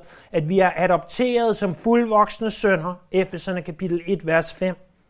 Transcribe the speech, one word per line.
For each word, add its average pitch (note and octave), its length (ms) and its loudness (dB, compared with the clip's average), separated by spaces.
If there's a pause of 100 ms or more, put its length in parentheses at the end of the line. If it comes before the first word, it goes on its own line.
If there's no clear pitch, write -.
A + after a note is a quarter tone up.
(300)
at D#3 180 -2
vi F#3+ 100 2
er F#3 180 6
adopteret A3+ 800 0
som F#3 180 -4
fuldvoksne A3 760 2
sønner. F3+ 440 0 (160)
Efeserne F#3 520 -2
kapitel E3+ 440 -6
et, F3 200 -2
vers D#3+ 280 0
fem. F#3 220 -4 (340)